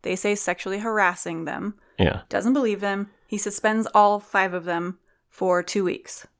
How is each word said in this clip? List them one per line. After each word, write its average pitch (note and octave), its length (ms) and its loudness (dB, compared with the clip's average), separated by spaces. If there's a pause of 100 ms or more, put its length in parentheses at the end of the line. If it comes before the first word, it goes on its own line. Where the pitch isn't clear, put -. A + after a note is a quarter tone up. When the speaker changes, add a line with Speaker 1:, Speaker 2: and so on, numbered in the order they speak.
Speaker 1:
they F#3 140 -4
say, G#3 200 0
sexually G3 440 0
harassing F3+ 640 0
them. F#3 300 -6 (220)
Speaker 2:
Yeah. - 320 2
Speaker 1:
Doesn't G3+ 240 0
believe G#3+ 280 0
them. G3+ 280 -2 (180)
He G#3+ 100 -6
suspends G#3+ 560 0
all G#3 260 6
five F#3+ 340 -2
of F3 120 -6
them F3 320 -4 (320)
for F3+ 340 0
two G3 200 -2
weeks. - 440 -6 (120)